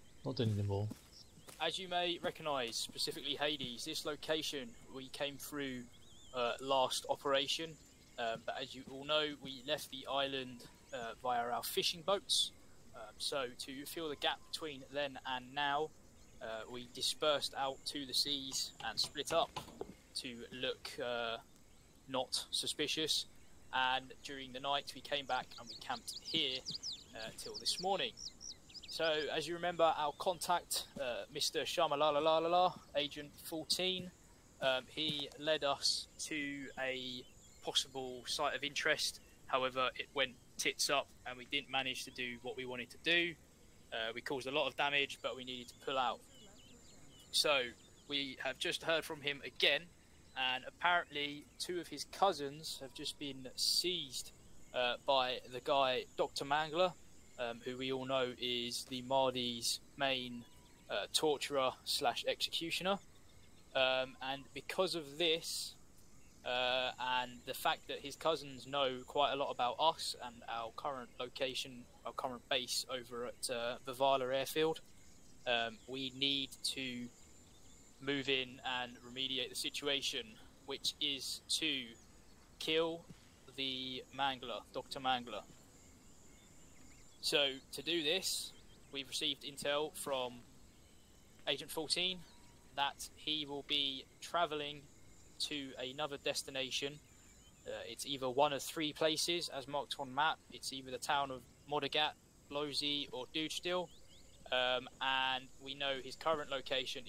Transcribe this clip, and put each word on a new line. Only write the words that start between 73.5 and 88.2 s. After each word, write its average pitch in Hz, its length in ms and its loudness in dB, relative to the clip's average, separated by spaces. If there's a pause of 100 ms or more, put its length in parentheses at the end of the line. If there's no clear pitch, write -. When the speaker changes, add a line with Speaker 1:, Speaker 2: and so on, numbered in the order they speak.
Speaker 2:
Vivala 131 480 4
Airfield, 156 460 2 (680)
um, 117 300 2 (100)
we 131 280 -4
need 139 360 0 (120)
to 123 440 -2 (920)
move 139 300 0
in 131 320 2 (200)
and 123 160 -4
remediate 123 520 -2
the 98 60 -10
situation, 139 720 0 (400)
which - 340 -2
is 143 480 -2
to 143 360 2 (760)
kill 165 420 2 (540)
the 131 480 -4 (120)
Mangler, 127 460 -2 (100)
Doctor - 280 -6
Mangler. 120 420 0 (1800)
So, 143 320 4 (180)
to - 100 -8
do 156 220 0
this, 175 480 0 (400)